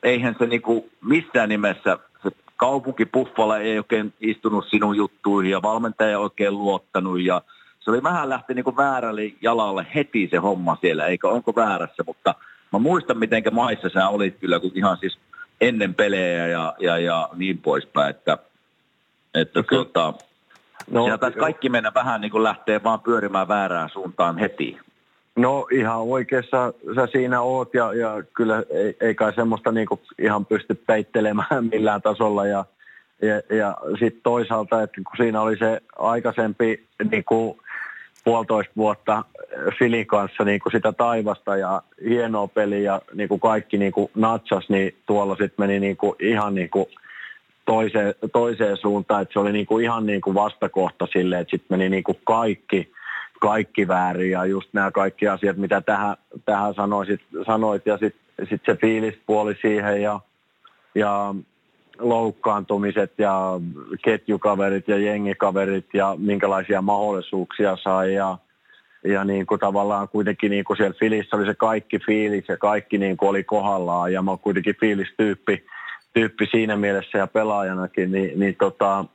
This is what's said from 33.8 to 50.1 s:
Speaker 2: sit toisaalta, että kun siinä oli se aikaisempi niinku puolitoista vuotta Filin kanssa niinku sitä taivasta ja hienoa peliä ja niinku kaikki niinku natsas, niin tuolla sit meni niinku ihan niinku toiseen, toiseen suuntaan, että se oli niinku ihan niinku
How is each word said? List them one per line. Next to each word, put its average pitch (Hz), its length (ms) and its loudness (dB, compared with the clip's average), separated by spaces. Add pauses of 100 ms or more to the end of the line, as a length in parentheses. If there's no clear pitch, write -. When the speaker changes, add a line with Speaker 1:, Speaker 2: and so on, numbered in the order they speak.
Speaker 2:
sit 113 240 0
toisaalta, 113 600 0
että 104 140 -6
kun - 200 -12
siinä 110 240 2
oli 110 180 2
se 113 240 0 (160)
aikaisempi 113 880 0 (240)
niinku 110 480 0 (640)
puolitoista 113 520 2
vuotta 107 480 0 (540)
Filin 117 280 2
kanssa 104 380 0
niinku 101 260 0
sitä 110 220 2
taivasta 107 640 0
ja 95 260 -2 (260)
hienoa 113 400 0
peliä 101 300 0
ja 98 220 0 (140)
niinku 101 240 -2
kaikki 107 400 0
niinku 101 360 0
natsas, 110 540 0
niin 98 280 0 (100)
tuolla 101 300 0
sit 101 220 -2
meni 101 220 0
niinku 98 400 0
ihan 104 340 0
niinku 92 340 -2 (760)
toiseen, 107 500 2 (180)
toiseen 113 440 2
suuntaan, 101 460 0
että 90 100 -8
se 104 60 0
oli 101 140 2
niinku 104 260 0
ihan 117 280 0
niinku 98 280 0